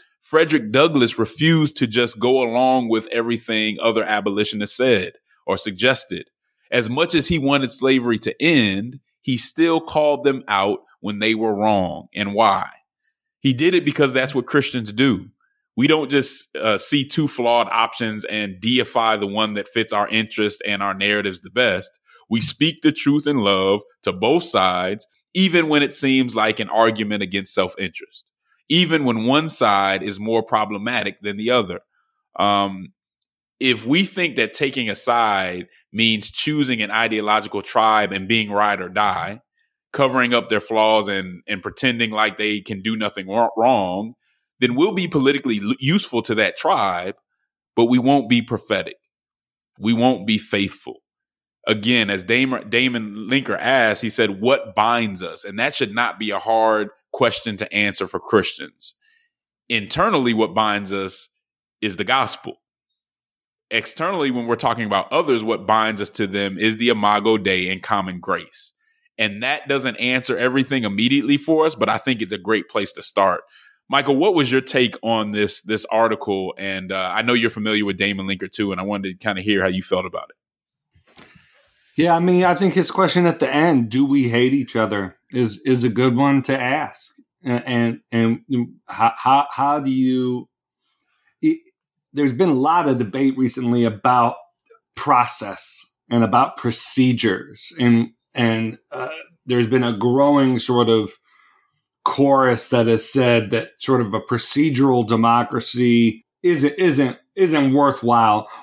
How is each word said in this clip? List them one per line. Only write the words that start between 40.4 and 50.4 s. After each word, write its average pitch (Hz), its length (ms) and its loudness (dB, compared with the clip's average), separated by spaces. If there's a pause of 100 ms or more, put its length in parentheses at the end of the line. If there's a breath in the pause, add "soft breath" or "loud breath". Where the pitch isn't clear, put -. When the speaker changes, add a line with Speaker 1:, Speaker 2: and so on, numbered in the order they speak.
Speaker 1:
their 107 120 0
flaws 110 460 4
and, 92 400 -6
and 101 140 -8
pretending 117 500 -2
like 107 260 0
they 107 240 -2
can 98 200 -10
do 110 140 -4
nothing 104 320 -6
wro-, 113 300 0
wrong, 110 560 0 (480)
then 120 140 2
we'll 180 180 2
be 180 140 -2
politically 139 540 0
l-, 107 180 -2
useful 135 420 -2
to 113 140 -4
that 104 200 0
tribe, 98 600 -2 (600)
but 120 100 4
we 127 140 4
won't 131 300 2
be 120 120 4
prophetic. 107 540 -4 (840)
We 107 120 0
won't 117 340 2
be 110 120 2
faithful. - 640 -6 (640)